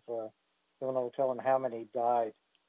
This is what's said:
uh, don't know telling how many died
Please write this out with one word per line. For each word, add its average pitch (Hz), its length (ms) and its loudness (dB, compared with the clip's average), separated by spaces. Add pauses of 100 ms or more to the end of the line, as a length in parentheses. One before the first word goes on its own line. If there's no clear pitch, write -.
uh, 113 200 -6 (520)
don't 131 140 -2
know 123 220 -2
telling 127 240 0
how 131 180 4
many 117 340 -4
died 120 420 2 (360)